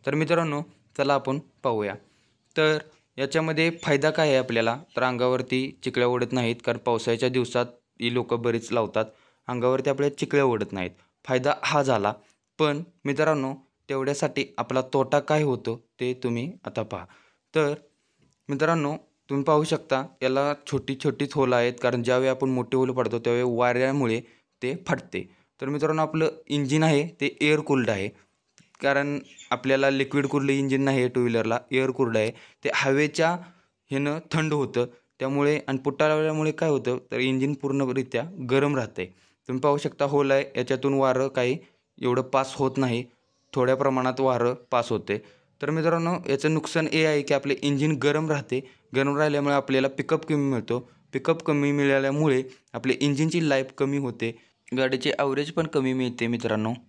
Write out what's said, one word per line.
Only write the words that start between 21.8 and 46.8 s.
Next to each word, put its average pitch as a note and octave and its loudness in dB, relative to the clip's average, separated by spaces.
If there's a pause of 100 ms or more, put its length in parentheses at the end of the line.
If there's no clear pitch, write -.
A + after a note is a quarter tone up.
कारण B2 2
ज्यावेळी B2+ 2
आपण C3 0
मोठे B2+ -2
होलं C3 2
पाडतो A#2+ -2
त्यावेळी A#2+ 0
वाऱ्यामुळे B2 2 (420)
ते B2+ -4 (120)
फाटते. B2+ -4 (320)
तर C3+ -6
मित्रांनो, D3+ 0
आपलं D#3 0 (180)
इंजिन D3 0
आहे D#3+ 4 (120)
ते C#3 -2
एअर D3+ 4
कूल्ड C3+ 0
आहे, G2 -2 (720)
कारण C#3+ 0 (320)
आपल्याला C3+ 2
लिक्विड C3+ 0
कूल्ड C#3 0
इंजिन C#3 0
नाही C3+ 2
आहे B2+ 2
टू B2+ 0
व्हीलरला, A#2 0 (120)
एअर C3 0
कूल्ड A#2+ 0
आहे. A2 2 (340)
ते C#3 0
हवेच्या D3+ 2 (540)
ह्यानं C#3+ -2 (120)
थंड D#3 0
होतं, B2 -2 (320)
त्यामुळे C#3+ 0
आणि C3+ -2
पुट्टा C#3+ 0
लावल्यामुळे D#3 0
काय D#3+ 0
होतं, B2+ 0 (140)
तर A#2 -4
इंजिन C3 0
पूर्णरित्या C3+ -2 (280)
गरम C#3 2
राहते. F#2 -6 (340)
तुम्ही B2+ -4
पाहू D3 2
शकता C#3+ -4
होल C#3 2
आहे, C3+ 4 (120)
याच्यातून B2+ 0
वारं C3+ 2
काही C3 -2 (440)
एवढं B2 0
पास C3+ -2
होत C3 0
नाही, B2 0 (500)
थोड्या C3 2
प्रमाणात C3 0
वारं B2 2 (160)
पास A#2+ 2
होते. G#2 -4 (440)
तर C#3+ -4
मित्रांनो, E3 0 (140)
याचं C#3 2
नुकसान D#3 -2